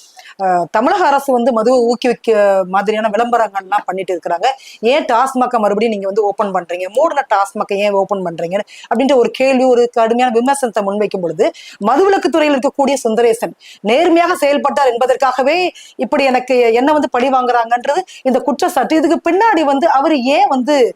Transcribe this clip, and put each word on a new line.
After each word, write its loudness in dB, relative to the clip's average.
அஹ், 0
தமிழக 0
அரசு 0
வந்து 2
மதுவை 0
ஊக்குவிக்க -2
மாதிரியான -2
விளம்பரங்கள்லாம் -2
பண்ணிட்டு -6
இருக்கிறாங்க. -4
"ஏன் 0
டாஸ்மாக 0
மறுபடியும் 0
நீங்க -6
வந்து -2
ஓபன் -2
பண்றீங்க, -6
மூடின 0
டாஸ்மாக -2
ஏன் 0
ஓபன் -2
பண்றீங்க?" -6
அப்படின்ற 0
ஒரு 2
கேள்வி, 0
ஒரு 4
கடுமையான 0
விமர்சனத்தை 0
முன்வைக்கும் -4
பொழுது, -2
மதுவிலக்கு 2
துறையில் 0
இருக்கக்கூடிய 0
சுந்தரேசன் 0
நேர்மையாக 2
செயல்பட்டார் 0
என்பதற்காகவே 0
இப்படி -2
எனக்கு 0
என்ன 2
வந்து 0
பழி 0
வாங்குறாங்கன்றது 0
இந்த 0
குற்றச்சாட்டு. -2
இதுக்கு 2
பின்னாடி 2
வந்து 0
அவரு 0
ஏன் 2
வந்து 0